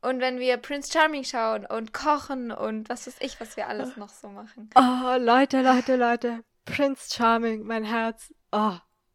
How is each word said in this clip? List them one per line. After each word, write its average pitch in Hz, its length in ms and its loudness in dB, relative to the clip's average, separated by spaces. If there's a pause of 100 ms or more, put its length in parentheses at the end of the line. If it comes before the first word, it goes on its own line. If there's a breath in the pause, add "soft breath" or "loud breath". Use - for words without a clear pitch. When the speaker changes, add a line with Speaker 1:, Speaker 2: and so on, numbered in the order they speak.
Speaker 1:
Und 254 200 -2
wenn 254 180 -2
wir 247 180 2
Prince 277 340 -8
Charming 311 340 2
schauen 220 400 -2
und 220 280 -8
kochen 277 580 -2
und 220 380 -6
was 247 160 -6
weiß - 140 -16
ich, - 220 -8
was 220 160 -14
wir 208 100 -6
alles 254 300 -8
noch 208 120 -14
so - 200 -20
machen. 214 460 -18
Speaker 2:
Oh, 254 440 6
Leute, 262 420 4
Leute, 254 360 4
Leute. 240 460 0 (220)
Prince - 480 -2
Charming, 226 500 2
mein 220 200 -4
Herz. 226 500 -4 (200)
Oh, 208 200 2 (420)